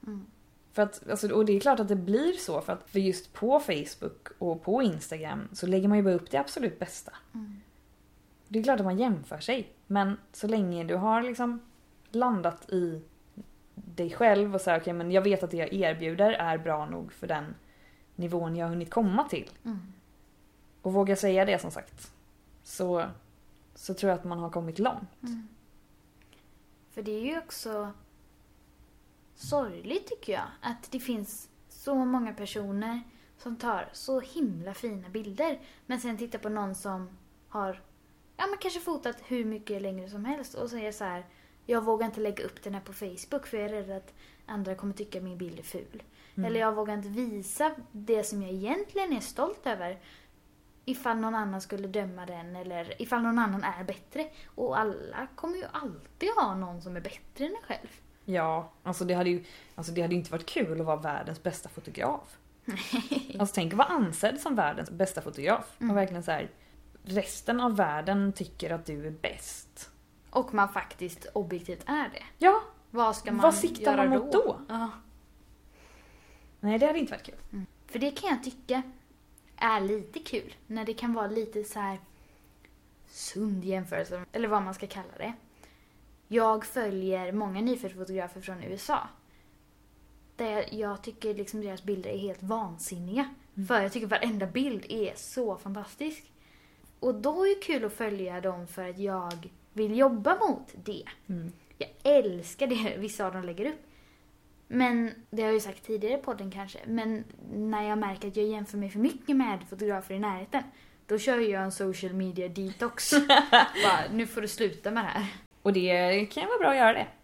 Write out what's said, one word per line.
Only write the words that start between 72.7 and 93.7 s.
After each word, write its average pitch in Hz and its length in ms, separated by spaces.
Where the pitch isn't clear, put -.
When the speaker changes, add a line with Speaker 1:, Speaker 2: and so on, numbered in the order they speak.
Speaker 1:
Vad 226 240
ska - 160
man - 100
Speaker 2:
Vad 311 140
siktar 320 420
Speaker 1:
göra 269 120
Speaker 2:
man 262 100
mot 269 120
Speaker 1:
då? 392 80
Speaker 2:
då? - 280
Speaker 1:
Ja. 226 220
Speaker 2:
Nej, 214 200
det 269 80
hade 311 120
inte 269 120
varit - 140
kul. - 100
Speaker 1:
Mm. 196 140
För - 120
det 285 120
kan 370 180
jag 247 140
tycka 254 380
är 220 240
lite 202 380
kul. - 360
När 220 180
det 226 80
kan 233 200
vara 220 140
lite 214 360
så 208 160
här 196 200
sund 196 580
jämförelse, 185 640
eller 226 160
vad 208 160
man 190 100
ska 196 140
kalla - 300
det. 226 160
Jag 220 380
följer 190 640
många 202 300
nyföddsfotografer 185 800
från 180 220
U - 100
S 196 160
A. - 180
Där 220 200
jag, - 180
jag 208 280
tycker 220 320
liksom 202 280
deras 190 220
bilder 190 260
är 208 80
helt 196 260
vansinniga. 190 880
Speaker 2:
Mm. 196 120
Speaker 1:
För 226 140